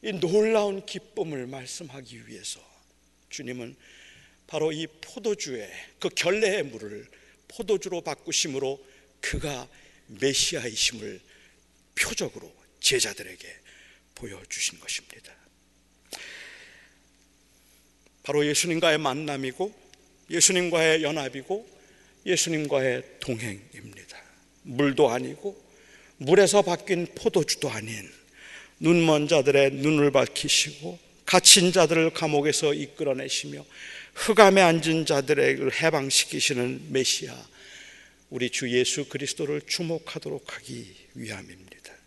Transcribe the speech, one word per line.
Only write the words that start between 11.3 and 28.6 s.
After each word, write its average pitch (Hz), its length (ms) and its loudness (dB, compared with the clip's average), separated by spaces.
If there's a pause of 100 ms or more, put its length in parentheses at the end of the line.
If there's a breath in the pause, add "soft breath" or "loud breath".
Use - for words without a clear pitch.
표적으로 - 580 -6 (260)
제자들에게 - 680 -2 (680 soft breath)
보여주신 - 640 -10
것입니다. - 540 -14 (3000 loud breath)
바로 147 220 2
예수님과의 160 520 2
만남이고 147 760 -4 (560)
예수님과의 165 720 2
연합이고 147 680 -6 (560 soft breath)
예수님과의 143 760 0 (160)
동행입니다. 107 1000 -10 (420)
물도 135 460 2
아니고 127 540 -8 (540 soft breath)
물에서 190 440 6
바뀐 175 540 -2
포도주도 - 540 0
아닌 110 420 -10 (680 loud breath)